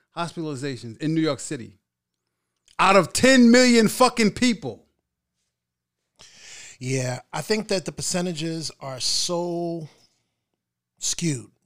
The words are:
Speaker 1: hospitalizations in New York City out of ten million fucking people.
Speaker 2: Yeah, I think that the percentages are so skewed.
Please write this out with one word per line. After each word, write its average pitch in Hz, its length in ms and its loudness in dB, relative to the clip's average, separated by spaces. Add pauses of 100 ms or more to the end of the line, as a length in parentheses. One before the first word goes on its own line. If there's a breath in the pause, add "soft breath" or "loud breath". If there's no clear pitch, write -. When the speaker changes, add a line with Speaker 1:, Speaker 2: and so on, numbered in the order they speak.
(160)
Speaker 1:
hospitalizations 143 840 -10
in 156 180 -4
New 160 60 0
York 147 180 -2
City 113 400 -14 (1000)
out 190 200 4
of 170 160 2
ten 247 360 6
million 240 380 6
fucking 233 440 2
people. 185 540 -4 (1900 loud breath)
Speaker 2:
Yeah, 127 420 -6 (100)
I 156 100 -8
think 214 280 -4
that 190 160 -4
the 170 60 -10
percentages 165 880 -6
are 135 200 -14
so 170 880 -4 (1080 soft breath)
skewed. 139 540 -6 (140)